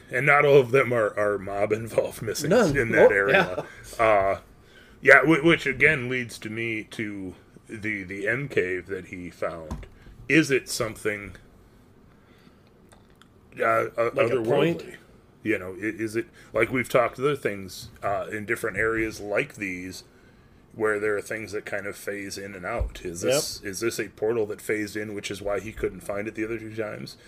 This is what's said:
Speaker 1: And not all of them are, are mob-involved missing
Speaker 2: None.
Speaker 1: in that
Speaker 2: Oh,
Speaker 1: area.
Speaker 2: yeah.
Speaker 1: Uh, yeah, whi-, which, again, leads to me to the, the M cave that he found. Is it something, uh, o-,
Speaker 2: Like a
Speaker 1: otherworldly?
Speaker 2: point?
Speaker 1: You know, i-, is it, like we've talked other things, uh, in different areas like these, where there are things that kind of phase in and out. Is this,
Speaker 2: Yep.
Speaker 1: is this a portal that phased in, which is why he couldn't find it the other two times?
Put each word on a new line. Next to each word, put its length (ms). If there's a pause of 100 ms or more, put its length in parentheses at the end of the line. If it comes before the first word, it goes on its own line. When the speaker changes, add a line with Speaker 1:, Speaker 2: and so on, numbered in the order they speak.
(100)
Speaker 1:
And 160
not 180
all 140
of 140
them 200
are, 240
are 220
mob-involved 840
missing 280
Speaker 2:
None. 260
Speaker 1:
in 140
that 220
Speaker 2:
Oh, 20
Speaker 1:
area. 500 (340)
Speaker 2:
yeah. 60
Speaker 1:
Uh, 360 (600)
yeah, 240
whi-, 200
which, 200
again, 460
leads 300
to 100
me 400
to 440 (340)
the, 340
the 260
M 200
cave 400
that 180
he 240
found. 560 (420)
Is 220
it 180
something, 680 (2250)
uh, 60
o-, 500
Speaker 2:
Like 160
a 60
Speaker 1:
otherworldly? 80
Speaker 2:
point? 400 (580)
Speaker 1:
You 160
know, 160
i-, 60
is 360
it, 100 (260)
like 180
we've 180
talked 300
other 180
things, 520 (140)
uh, 280
in 160
different 300
areas 440
like 360
these, 480 (720)
where 240
there 180
are 60
things 300
that 140
kind 200
of 100
phase 420
in 160
and 100
out. 400
Is 160
this, 420
Speaker 2:
Yep. 80
Speaker 1:
is 100
this 200
a 80
portal 380
that 140
phased 360
in, 180
which 160
is 120
why 180
he 120
couldn't 280
find 260
it 80
the 100
other 140
two 160
times? 540